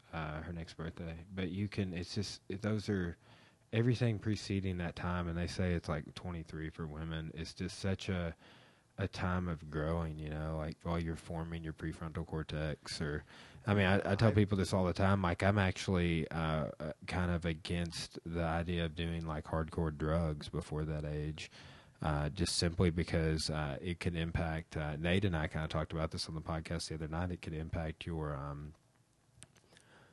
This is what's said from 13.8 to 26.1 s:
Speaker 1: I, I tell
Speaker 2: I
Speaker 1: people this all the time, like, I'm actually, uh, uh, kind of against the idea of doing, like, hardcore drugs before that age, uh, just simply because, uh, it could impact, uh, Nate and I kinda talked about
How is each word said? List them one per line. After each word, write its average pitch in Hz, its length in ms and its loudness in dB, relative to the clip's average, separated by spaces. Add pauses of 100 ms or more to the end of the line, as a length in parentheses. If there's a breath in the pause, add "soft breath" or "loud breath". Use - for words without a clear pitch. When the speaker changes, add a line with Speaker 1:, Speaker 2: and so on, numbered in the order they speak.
Speaker 1:
I, 98 260 6
I - 20 2
tell 110 140 8
Speaker 2:
I 98 40 6
Speaker 1:
people 101 240 6
this 92 140 4
all 95 140 4
the 85 80 4
time, 98 280 4
like, 87 220 2
I'm 101 140 8
actually, 87 720 4
uh, 78 360 2 (120)
uh, 78 140 -4 (140)
kind 90 220 0
of 85 140 0
against 85 840 -2
the 85 180 -2
idea 85 420 0
of 78 100 -4
doing, 82 320 -2
like, 76 160 -4
hardcore 80 540 0
drugs 78 500 2
before 76 380 -4
that 76 180 -2
age, 76 480 -4 (500 loud breath)
uh, 73 280 2
just 85 280 0
simply 87 320 4
because, 80 600 2
uh, 76 320 -2
it 87 180 -4
could 87 160 0
impact, 82 640 -2
uh, 76 200 -2
Nate 87 280 4
and 90 100 2
I 78 120 2
kinda 78 200 -2
talked 78 260 -2
about 80 180 0